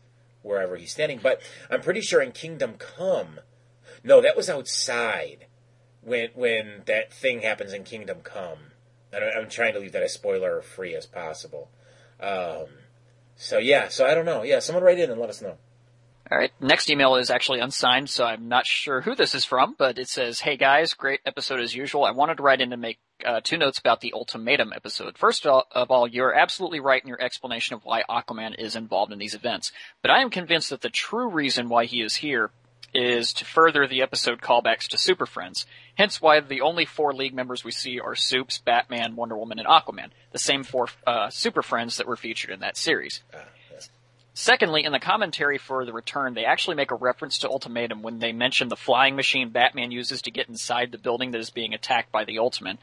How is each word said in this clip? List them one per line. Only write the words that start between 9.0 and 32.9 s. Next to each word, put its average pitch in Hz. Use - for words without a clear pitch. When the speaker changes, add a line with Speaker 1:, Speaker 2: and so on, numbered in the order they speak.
Speaker 1:
And 104
I, 107
I'm 110
trying 117
to 104
leave 98
that 95
as -
spoiler 92
free 90
as 78
possible. 78
Um, 87
so -
yeah, 120
so 131
I 147
don't 165
know. 139
Yeah, 135
someone 175
write 180
in 160
and 113
let 113
us 104
know. 92
Speaker 2:
All -
right. -
Next 147
email 139
is 127
actually 127
unsigned, 131
so 123
I'm 113
not 123
sure 135
who 247
this 175
is 127
from, 135
but 131
it 127
says, 120
"Hey 147
guys, 143
great 135
episode 135
as 113
usual. 139
I 104
wanted 147
to 147
write 135
in 123
to 123
make, 113
uh, 117
two -
notes 143
about 117
the -
Ultimatum 117
episode. -
First 214
of 143
all, 131
of 123
all, 120
you're 123
absolutely 170
right 131
in -
your 127
explanation 120
of -
why 113
Aquaman 113
is 110
involved 107
in 101
these 104
events, 107
but 123
I 196
am 254
convinced 165
that 135
the 117
true -
reason 139
why 117
he 117
is 107
here 123